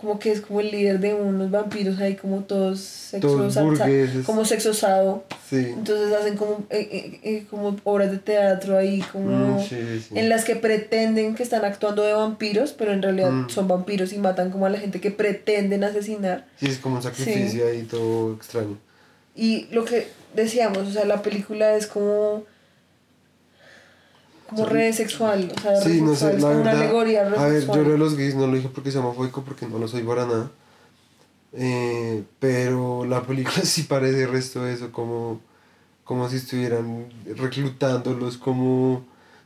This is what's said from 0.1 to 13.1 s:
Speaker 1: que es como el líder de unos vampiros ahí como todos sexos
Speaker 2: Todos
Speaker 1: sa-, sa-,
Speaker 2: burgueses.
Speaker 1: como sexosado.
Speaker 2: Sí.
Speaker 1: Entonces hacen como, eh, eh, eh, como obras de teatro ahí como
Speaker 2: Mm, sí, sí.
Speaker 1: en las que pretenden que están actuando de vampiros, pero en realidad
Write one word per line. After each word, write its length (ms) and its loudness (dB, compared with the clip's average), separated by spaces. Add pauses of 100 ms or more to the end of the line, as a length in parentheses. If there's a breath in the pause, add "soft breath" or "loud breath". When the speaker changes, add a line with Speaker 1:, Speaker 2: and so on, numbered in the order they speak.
Speaker 1:
que 140 0
es 80 -2
como 180 -4
el 140 -2
líder 260 2
de 160 0
unos 380 0
vampiros 480 -2
ahí 160 0
como 240 -4
todos 400 -2
sexos 520 -4
Speaker 2:
Todos 220 2
Speaker 1:
sa-, 60 2
sa-, 40 6
Speaker 2:
burgueses. 600 2
Speaker 1:
como 180 2
sexosado. 800 2 (260)
Speaker 2:
Sí. 180 0 (100)
Speaker 1:
Entonces 360 0
hacen 240 0
como, 320 -2
eh, 220 -2
eh, 320 -10
eh, 260 -4
como 360 -4
obras 260 2
de 80 -4
teatro 580 2
ahí 360 2
como 460 0
Speaker 2:
Mm, 20 0
sí, 480 -4
sí. 100 -6
Speaker 1:
en 100 2
las 160 2
que 120 0
pretenden 800 0
que 80 -4
están 200 0
actuando 380 -2
de 100 2
vampiros, 600 0
pero 200 -2
en 100 0
realidad 280 2